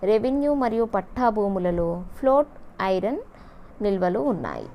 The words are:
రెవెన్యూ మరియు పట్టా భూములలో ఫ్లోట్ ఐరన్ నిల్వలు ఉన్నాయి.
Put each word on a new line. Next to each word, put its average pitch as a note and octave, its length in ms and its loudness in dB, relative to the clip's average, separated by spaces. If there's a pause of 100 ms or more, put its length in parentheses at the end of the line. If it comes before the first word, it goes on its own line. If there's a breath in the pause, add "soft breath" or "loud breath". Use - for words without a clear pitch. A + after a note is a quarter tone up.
రెవెన్యూ C4 520 2
మరియు A#3 300 2
పట్టా A3 440 0
భూములలో F3+ 760 0 (120)
ఫ్లోట్ C4+ 320 4 (340)
ఐరన్ F#3+ 360 0 (640 loud breath)
నిల్వలు G3 360 2
ఉన్నాయి. D3+ 560 -4